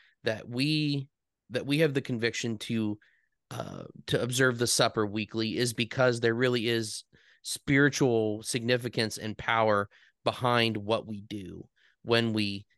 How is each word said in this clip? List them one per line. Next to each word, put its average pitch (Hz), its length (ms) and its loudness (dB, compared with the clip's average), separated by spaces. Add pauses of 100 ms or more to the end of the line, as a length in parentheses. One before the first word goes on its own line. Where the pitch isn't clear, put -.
(240)
that 110 240 -4
we, 143 600 -2 (420)
that 120 160 -4
we 143 120 0
have 156 160 4
the 139 80 0
conviction 113 560 -2
to, 107 400 -2 (520)
uh, 50 340 -10 (240)
to 120 140 0
observe 123 360 2
the 120 80 0
supper 113 400 2
weekly 107 500 -4
is 120 160 0
because 120 480 0
there 113 140 2
really 123 340 0
is 113 360 -2 (380)
spiritual 123 1000 2
significance 120 760 -2
and 104 220 -8
power 110 500 2 (360)
behind 117 520 2
what 104 300 -2
we 104 160 -10
do 95 440 -12 (360)
when 117 320 2
we 101 320 -2 (120)